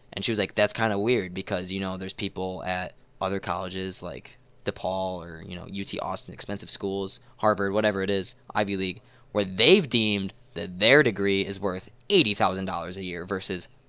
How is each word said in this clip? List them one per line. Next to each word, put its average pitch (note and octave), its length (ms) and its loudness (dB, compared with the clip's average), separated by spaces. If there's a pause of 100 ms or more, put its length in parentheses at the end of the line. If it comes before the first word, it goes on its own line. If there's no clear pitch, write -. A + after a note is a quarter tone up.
(120)
And - 120 -8
she A#2 80 -2
was G#2 60 -2
like, F#2+ 160 -2
"That's G#2 180 4
kinda A2 260 0
weird G2+ 360 0
because, F#2 360 -4
you F#2+ 100 -4
know, F#2+ 180 -4
there's F#2+ 160 -10
people F#2 500 -6
at F2+ 300 -4 (260)
other F#2+ 180 0
colleges F#2 640 -6
like - 360 -12 (260)
DePaul F#2 600 -4
or, E2 220 -14
you F2+ 100 -10
know, E2+ 120 -12
U G2 160 -6
T F2+ 160 -8
Austin, F#2 340 -6
expensive - 360 -8
schools, G2 500 -4 (160)
Harvard, G2 380 2
whatever G#2 280 4
it F#2+ 80 -2
is, F#2+ 240 0 (200)
Ivy G2+ 240 2
League, F#2+ 220 -2 (320)
where G#2 120 2
they've B2 440 6
deemed G#2 440 0 (220)
that F2+ 240 -8
their B2+ 240 10
degree G2 400 2
is F#2+ 180 -4
worth F#2+ 300 -4 (180)
eighty D3+ 240 4
thousand F#2+ 320 0
dollars F2+ 320 -6
a F#2+ 80 -8
year F2 220 -6
versus F#2+ 420 -4 (200)